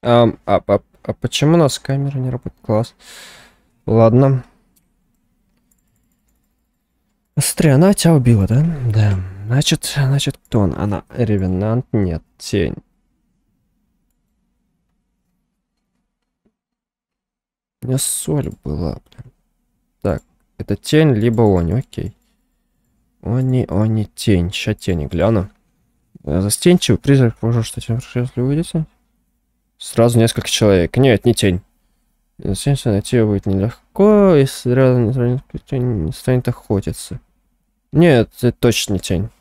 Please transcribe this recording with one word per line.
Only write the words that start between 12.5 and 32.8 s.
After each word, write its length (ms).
У 40
меня 120
соль 520
была, 360
блин. 220
Так, 200
это 180
тень, 380
либо 280
они, 140
окей. 420
Они, 460
они, 360
тень. 380
Ща 220
тени 320
гляну. 420
Э, 160
застенчивый 580
призрак, 400
похоже, 240
что 180
тень, 200
если 260
вы 140
видите. 300
Сразу 400
несколько 300
человек. 500
Нет, 260
не 100
тень. 280
Застенчивый 560